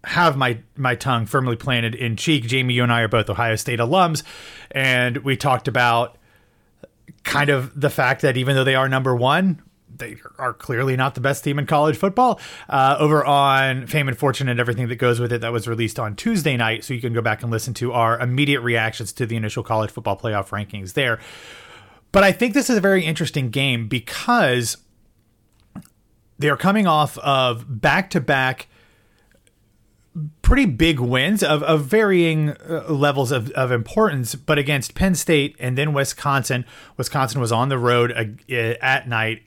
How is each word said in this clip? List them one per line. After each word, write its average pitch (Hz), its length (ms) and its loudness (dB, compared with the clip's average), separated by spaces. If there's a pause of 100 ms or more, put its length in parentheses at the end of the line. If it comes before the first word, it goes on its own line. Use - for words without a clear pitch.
have 165 320 2
my, 123 240 0 (160)
my 127 180 0
tongue 120 320 -2
firmly 127 300 0
planted 117 400 -2
in 117 200 -4
cheek. 135 300 0
Jamie, 127 280 0
you 123 100 2
and 120 80 2
I 117 80 2
are 113 80 0
both 110 200 0
Ohio 110 280 -2
State 120 240 -4
alums, 160 420 2 (480)
and 127 480 0
we 131 180 -2
talked 127 300 0
about 120 500 2 (1080)
kind 143 260 0
of 135 280 -2
the 143 120 0
fact 135 320 0
that 135 140 2
even 131 180 0
though 131 80 2
they 135 140 2
are 135 120 2
number 131 280 0
one, 156 440 2 (360)
they 117 200 -14 (220)
are 127 140 -4
clearly 127 440 -2
not 131 180 0
the 127 60 -8
best 135 220 -2
team 143 160 -2
in 143 80 -4
college 151 300 2
football, 214 440 2 (280)
uh, 135 300 4
over 151 260 4
on 135 640 2
Fame 143 220 -2
and 123 100 -4
Fortune 135 300 0
and 123 120 0
everything 120 280 -2
that 123 80 -6
goes 120 220 2
with 120 140 -2
it 120 80 -2
that 117 120 -6
was 113 140 -4
released 113 320 -4
on 107 160 -6
Tuesday 160 420 0
night. 113 280 -2
So 135 100 -8
you 117 60 -6
can 117 120 -4
go 117 100 -2
back 110 200 -2
and 117 80 -4
listen 113 240 -4
to 120 180 -4
our 117 280 2
immediate 131 400 2
reactions 113 540 -2
to 127 120 -4
the 113 100 -6
initial 110 260 -6
college 110 280 -2
football 104 280 -6
playoff 104 300 -4
rankings 98 440 -10
there. 120 260 0 (920)
But 196 100 6
I 196 80 6
think 208 240 0
this 277 160 2
is 240 60 4
a 202 40 4
very 185 240 4
interesting 151 460 -2
game 123 380 0
because 127 880 0 (1600)
they 147 100 0
are 143 80 2
coming 196 300 2
off 151 320 2
of 127 600 0
back-to-back 139 880 0 (1800)
pretty 262 240 6
big 156 340 2
wins 131 420 2
of, 151 200 2
of 156 220 2
varying, 170 640 2
uh, 156 380 -8
levels 139 440 2
of, 117 180 -2
of 131 220 -2
importance, 131 640 -2
but 147 240 0
against 143 360 -2
Penn 190 200 2
State 147 460 0
and 127 180 -2
then 151 140 0
Wisconsin. 139 720 -2 (320)
Wisconsin 131 440 -2
was 117 120 0
on 120 160 2
the 135 100 0
road, 120 340 2
uh, 113 400 -8 (280)
at 131 280 -2
night 110 380 -4